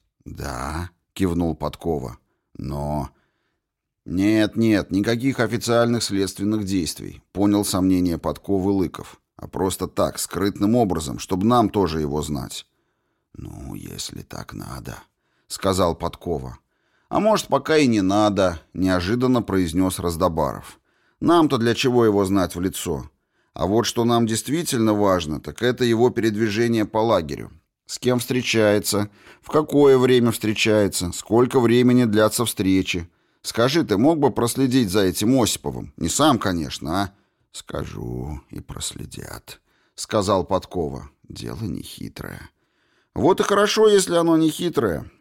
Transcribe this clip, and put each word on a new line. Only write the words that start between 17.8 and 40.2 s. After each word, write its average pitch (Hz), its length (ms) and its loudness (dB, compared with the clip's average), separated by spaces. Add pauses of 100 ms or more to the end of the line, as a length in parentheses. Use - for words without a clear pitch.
не 113 140 4
надо", 95 600 2 (120)
неожиданно 101 680 0
произнес 92 560 0
Раздобаров. 80 840 -2 (400)
"Нам-то 151 380 4
для 117 160 2
чего 123 300 2
его 101 200 4
знать 92 320 0
в 87 40 -4
лицо? 85 480 -4 (460)
А 78 120 -2
вот 107 180 2
что 117 200 -2
нам 117 220 2
действительно 113 680 -2
важно, 90 460 0
так - 220 -10
это 123 220 0
его 117 260 4
передвижение 110 760 0
по 107 140 -4
лагерю. 85 540 0 (340)
С - 120 -12
кем 123 220 0
встречается, 107 880 0 (320)
в - 80 -20
какое 143 480 6
время 123 320 4
встречается, 104 840 0
сколько 123 480 2
времени 123 440 4
длятся 107 420 2
встречи. 95 640 0 (320)
Скажи, 135 420 0
ты 98 140 0
мог 156 200 4
бы 139 120 2
проследить 120 600 0
за 101 100 2
этим 107 380 2
Осиповым? 67 600 -4
Не 82 100 -2
сам, 143 300 2
конечно, 82 640 -4
а?" 95 100 -6 (400)
"Скажу, 62 960 -10
и - 120 -14
проследят", - 1000 -14 (340)
сказал 98 500 -2